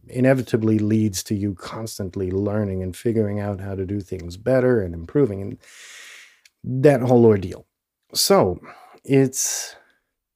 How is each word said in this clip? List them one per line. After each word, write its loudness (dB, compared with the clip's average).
inevitably 2
leads 0
to -6
you -4
constantly -8
learning -2
and -8
figuring -2
out -6
how -10
to -6
do -6
things -12
better 2
and -4
improving -2
and -10
that 4
whole 6
ordeal. 2
So 2
it's 0